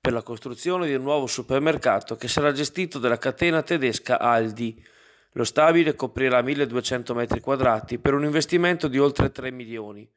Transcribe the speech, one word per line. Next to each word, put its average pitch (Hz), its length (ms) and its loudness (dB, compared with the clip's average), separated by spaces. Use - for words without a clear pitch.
per 131 100 2
la 117 100 -2
costruzione 151 640 -6
di 143 100 0
un 131 80 -2
nuovo 143 240 0
supermercato 131 880 0
che 123 100 -8
sarà 147 240 2
gestito 147 480 -4
dalla 117 180 2
catena 160 440 0
tedesca 131 580 0
Aldi. 113 640 0
Lo 120 140 -2
stabile 156 500 4
coprirà 127 460 2
milleduecento 127 760 -2
metri 120 240 -2
quadrati 123 580 0
per 139 160 0
un 143 120 0
investimento 165 640 0
di 131 100 0
oltre 139 320 2
tre 131 180 -10
milioni. 113 560 -12